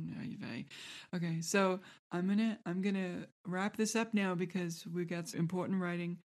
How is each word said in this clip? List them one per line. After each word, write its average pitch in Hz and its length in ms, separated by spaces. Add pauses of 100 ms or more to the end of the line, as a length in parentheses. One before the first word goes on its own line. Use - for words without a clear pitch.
(200)
Ay 156 200
vey. 131 260 (480)
Okay, 165 280
so 190 380 (300)
I'm 175 180
gonna, 214 380
I'm 175 160
gonna 185 440 (200)
wrap 185 300
this 220 180
up 226 200
now 196 200
because 175 520
we've 170 220
got 170 200
some - 120
important 185 400
writing 175 440